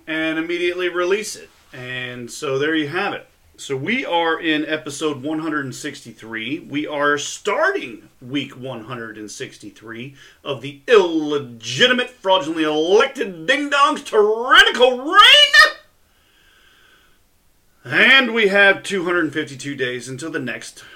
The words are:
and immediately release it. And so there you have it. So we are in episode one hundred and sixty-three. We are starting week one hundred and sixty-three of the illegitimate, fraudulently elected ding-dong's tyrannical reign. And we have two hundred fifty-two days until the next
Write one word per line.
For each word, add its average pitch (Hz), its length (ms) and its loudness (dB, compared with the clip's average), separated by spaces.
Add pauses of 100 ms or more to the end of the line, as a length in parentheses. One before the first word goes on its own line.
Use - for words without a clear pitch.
and 160 320 -4
immediately 175 500 -2
release 180 480 -2
it. - 140 -20 (240)
And 123 560 -10
so 139 280 -4
there 151 160 0
you 151 140 -2
have 180 240 -4
it. - 140 -12 (320)
So - 160 -8
we 202 300 -4
are 170 340 0
in 156 280 -2
episode 151 560 -6
one 156 160 -6
hundred 151 260 -4
and 127 100 -10
sixty-three. 117 840 -10
We 139 280 -8
are 147 300 0
starting 202 920 -4 (100)
week 131 320 -6
one 123 320 -12
hundred 113 320 -12
and 107 140 -14
sixty-three 113 840 -16 (300)
of 139 160 -8
the 143 260 -14
illegitimate, 156 1200 2
fraudulently 165 540 0
elected 175 840 0
ding-dong's 285 560 0
tyrannical 247 960 4
reign. 571 720 6 (2000)
And 226 520 4
we 226 140 2
have 196 340 4
two 185 240 -6
hundred 175 260 -2
fifty-two 139 420 -8
days 123 320 -6
until 131 240 -12
the 151 80 -8
next 117 460 -12 (120)